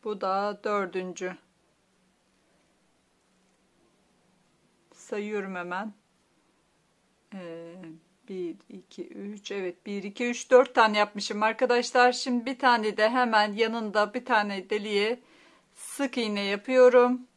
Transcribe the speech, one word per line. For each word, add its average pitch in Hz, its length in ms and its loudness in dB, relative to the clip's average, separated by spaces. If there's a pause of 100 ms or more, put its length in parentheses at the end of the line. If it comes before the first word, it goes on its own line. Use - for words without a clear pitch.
Bu 208 180 -8
da 196 420 -2
dördüncü. 185 720 -6 (3500)
Sayıyorum 208 640 -8
hemen. 180 380 -8 (1400)
Ee, 170 420 -16 (540)
bir, 180 260 -8 (140)
iki, - 380 -18
üç. 202 440 -14
Evet, 185 340 -10
bir, 202 180 -8
iki, 226 260 -6
üç, 240 220 -4
dört 262 240 8
tane 220 220 4
yapmışım 208 460 -2
arkadaşlar. 240 680 2
Şimdi 247 340 -2
bir 262 140 -6
tane 214 380 2
de 214 120 4
hemen 226 440 2
yanında 220 600 -2
bir 247 120 -6
tane 208 440 0
deliğe 214 500 -2 (560)
sık - 420 -6
iğne 208 240 -2
yapıyorum. 247 800 4 (160)